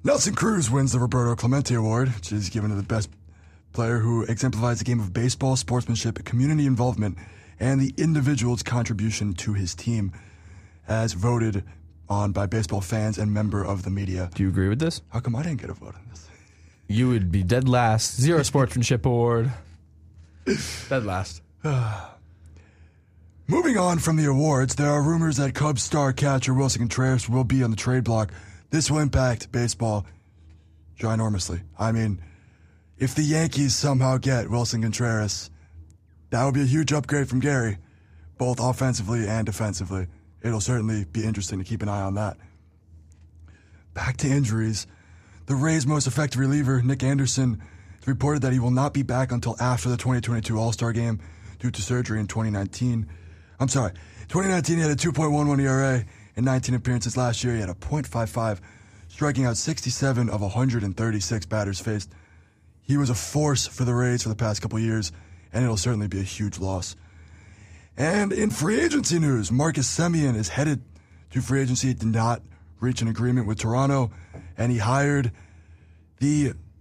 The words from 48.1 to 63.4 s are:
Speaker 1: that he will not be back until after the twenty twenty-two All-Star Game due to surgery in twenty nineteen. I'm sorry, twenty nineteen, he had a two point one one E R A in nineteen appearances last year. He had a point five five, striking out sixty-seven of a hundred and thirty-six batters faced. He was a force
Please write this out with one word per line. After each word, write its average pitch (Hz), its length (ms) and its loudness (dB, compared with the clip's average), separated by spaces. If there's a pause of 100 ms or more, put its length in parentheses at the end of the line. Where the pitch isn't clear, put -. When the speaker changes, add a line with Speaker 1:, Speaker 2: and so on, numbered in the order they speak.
Speaker 1:
that 127 100 2
he 131 60 4
will 123 120 2
not 135 220 2
be 139 100 0
back 127 280 0
until 117 280 -2
after 127 300 0
the 123 80 0
twenty 123 240 0
twenty-two 113 360 -2
All-Star 113 360 -2
Game 117 260 -2 (400)
due 123 120 -2
to - 100 -8
surgery 120 380 -2
in 104 80 -2
twenty 110 220 -2
nineteen. 107 580 -2 (520)
I'm 131 80 2
sorry, 123 240 0 (380)
twenty 190 200 0
nineteen, 170 280 2
he 165 40 2
had 156 100 2
a 147 40 2
two 147 160 0
point 151 200 0
one 147 160 2
one 139 140 4
E 139 60 2
R 131 160 2
A 131 220 2 (300)
in 113 100 -2
nineteen 131 300 2
appearances 120 420 -2
last 123 260 0
year. 123 100 0
He 117 80 -2
had 95 80 -4
a 87 60 -8
point 151 320 -4
five 117 220 -4
five, 110 320 -2 (480)
striking 139 360 0
out 117 120 0
sixty-seven 127 720 -2
of 104 120 -2
a 101 80 -2
hundred 120 340 0
and 98 140 -4
thirty-six 110 480 -2
batters 101 340 -4
faced. 104 300 -4 (720)
He 139 160 0
was 143 120 2
a 120 60 0
force 147 520 0